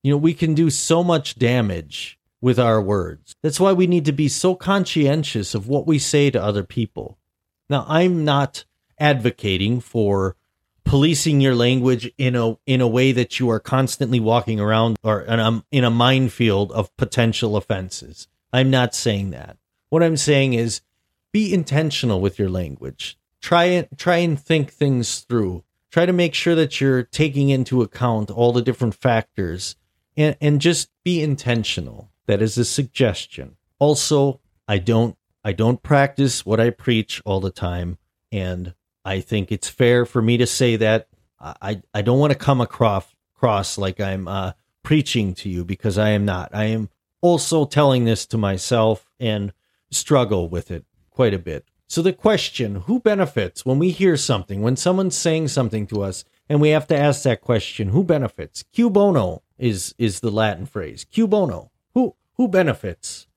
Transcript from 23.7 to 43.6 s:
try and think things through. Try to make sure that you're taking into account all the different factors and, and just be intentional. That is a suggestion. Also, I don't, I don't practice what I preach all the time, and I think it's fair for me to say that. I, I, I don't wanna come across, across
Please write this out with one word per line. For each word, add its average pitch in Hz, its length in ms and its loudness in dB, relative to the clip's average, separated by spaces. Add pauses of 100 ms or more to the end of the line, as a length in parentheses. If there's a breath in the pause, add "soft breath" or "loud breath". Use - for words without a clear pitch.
try 180 220 0
and 165 200 0
think 156 320 -2
things 131 500 -2
through. 98 440 -4 (260)
Try 165 140 2
to 180 80 2
make 175 220 2
sure 170 200 0
that 156 240 0
you're 131 240 2
taking 139 460 0
into 131 320 0
account 110 500 -2
all 120 220 2
the 123 100 2
different 117 320 -2
factors 98 840 -4 (400)
and, 151 240 0
and 147 200 2
just 156 300 0 (120)
be 175 200 -2
intentional. 117 880 -4 (160)
That 101 140 0
is 110 160 0
a 120 80 2
suggestion. - 920 -4 (220)
Also, 143 640 2 (280)
I 101 100 0
don't, 113 380 0 (260)
I 101 100 -4
don't 113 300 0
practice 139 640 0
what 107 140 0
I 120 100 4
preach - 540 -2
all 98 160 -2
the 95 100 -4
time, 90 480 -6 (320)
and 90 440 -6 (300)
I 98 160 -4
think 104 320 -4
it's - 160 -6
fair 123 380 2
for 120 160 -2
me 117 160 2
to 120 80 4
say 120 300 0
that. 110 320 0 (300)
I, - 220 -18
I, 98 220 -8 (100)
I 104 100 -4
don't 123 180 2
wanna 147 160 4
come 131 260 2
across, 104 440 0 (300)
across 104 400 0